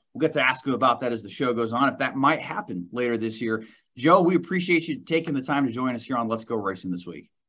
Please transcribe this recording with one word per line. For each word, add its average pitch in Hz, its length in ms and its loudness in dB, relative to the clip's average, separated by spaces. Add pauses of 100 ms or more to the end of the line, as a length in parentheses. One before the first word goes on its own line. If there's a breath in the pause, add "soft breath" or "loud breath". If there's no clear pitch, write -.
(140)
we'll 117 60 -6
get 151 140 2
to 147 60 2
ask 131 240 2
him 135 100 0
about 117 260 4
that 123 120 -2
as 113 100 -6
the 101 60 -12
show 123 240 -2
goes 113 200 0
on, 127 200 2
if - 60 -8
that 131 160 -2
might 139 240 2
happen 92 540 -8
later 120 260 0
this 110 240 -4
year. 110 220 -2 (340 loud breath)
Joe, 165 240 6
we 180 140 4
appreciate 175 500 0
you 147 140 -6
taking 160 340 -2
the 131 80 -2
time 143 240 2
to 117 60 -2
join 127 220 -2
us 117 100 -8
here 131 120 -4
on 117 120 0
Let's 110 160 -2
Go 117 100 -4
Racing 95 380 -4
this 87 120 -6
week. 80 260 -14 (180)